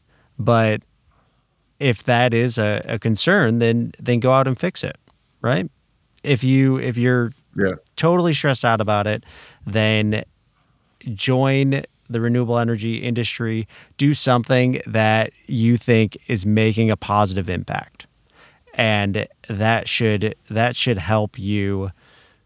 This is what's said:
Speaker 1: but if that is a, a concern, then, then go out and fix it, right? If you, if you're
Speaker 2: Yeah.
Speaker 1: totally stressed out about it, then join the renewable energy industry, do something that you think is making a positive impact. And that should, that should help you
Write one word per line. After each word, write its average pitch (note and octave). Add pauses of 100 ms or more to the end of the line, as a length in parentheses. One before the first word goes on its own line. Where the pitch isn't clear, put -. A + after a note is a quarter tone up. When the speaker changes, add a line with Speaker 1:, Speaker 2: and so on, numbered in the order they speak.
(380)
Speaker 1:
but A2 (1000)
if C3
that B2
is A#2
a, G#2
a A2+
concern, A#2
then, A#2
then A#2+
go B2+
out C3
and B2+
fix -
it, F#2+ (460)
right? D#3 (540)
If C3
you, C3
if B2+
you're B2 (240)
Speaker 2:
Yeah. F#2+ (220)
Speaker 1:
totally E3+
stressed C#3
out A2+
about G#2
it, A2 (420)
then G#2+ (920)
join C3+ (280)
the A#2+
renewable A#2+
energy A2+
industry, A2+ (300)
do C#3+
something B2+
that A2 (140)
you A#2
think A2+ (100)
is G#2
making A2
a G#2
positive G2
impact. - (680)
And G#2 (220)
that G#2+
should, G#2+ (160)
that A2+
should A#2
help G#2
you G2 (540)